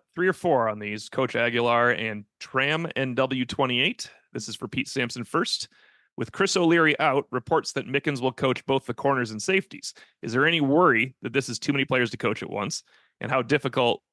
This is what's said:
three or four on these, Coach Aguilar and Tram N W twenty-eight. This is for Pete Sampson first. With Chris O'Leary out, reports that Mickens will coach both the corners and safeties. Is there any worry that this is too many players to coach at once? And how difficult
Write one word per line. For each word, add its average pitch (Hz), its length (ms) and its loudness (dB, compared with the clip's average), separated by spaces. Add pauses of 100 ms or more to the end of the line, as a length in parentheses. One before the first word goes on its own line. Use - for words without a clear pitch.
(160)
three 180 140 0
or 180 40 2
four 131 360 2
on 107 100 -4
these, 104 300 -8
Coach 127 260 -2
Aguilar 120 560 2
and 107 320 -4 (160)
Tram 151 560 -2
N 131 180 -2
W 131 300 0
twenty-eight. 127 640 -2 (220)
This 113 160 -10
is 107 80 -10
for - 140 -10
Pete 127 180 -4
Sampson 120 380 -4
first. - 420 -4 (500)
With - 160 -8
Chris 196 240 0
O'Leary 165 420 4
out, 143 320 2
reports 127 400 0
that 117 160 -6
Mickens 135 320 -2
will 127 140 0
coach 127 320 -2
both 170 200 0
the 120 80 -6
corners 127 380 0
and 107 100 -8
safeties. - 520 -4 (280)
Is 110 120 -6
there 135 120 4
any 165 140 2
worry 135 640 4
that 120 100 -6
this 131 160 0
is 117 100 -6
too - 140 -4
many 139 140 0
players 123 260 0
to - 60 -8
coach 110 260 -4
at 85 60 -10
once? 101 340 -6 (380)
And 117 100 -6
how 135 100 2
difficult 127 720 0